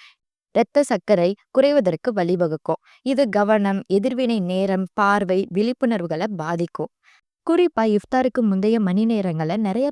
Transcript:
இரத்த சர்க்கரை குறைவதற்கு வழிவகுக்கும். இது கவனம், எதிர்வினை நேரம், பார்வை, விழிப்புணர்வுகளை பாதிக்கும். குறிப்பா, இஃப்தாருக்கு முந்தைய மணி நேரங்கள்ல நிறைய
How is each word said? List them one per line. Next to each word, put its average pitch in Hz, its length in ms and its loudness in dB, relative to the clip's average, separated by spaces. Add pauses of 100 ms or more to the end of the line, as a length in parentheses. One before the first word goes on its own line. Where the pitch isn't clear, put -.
(540)
இரத்த 262 280 2
சர்க்கரை 196 520 2 (160)
குறைவதற்கு 254 640 2
வழிவகுக்கும். 170 680 -2 (220)
இது 262 260 2
கவனம், 202 580 0
எதிர்வினை 233 540 0
நேரம், 190 440 -2 (100)
பார்வை, 202 600 0
விழிப்புணர்வுகளை 202 720 -2 (100)
பாதிக்கும். 165 540 -6 (560)
குறிப்பா, 330 400 0
இஃப்தாருக்கு 247 560 0
முந்தைய 214 380 0
மணி 196 240 0
நேரங்கள்ல 180 520 -2
நிறைய 226 360 -2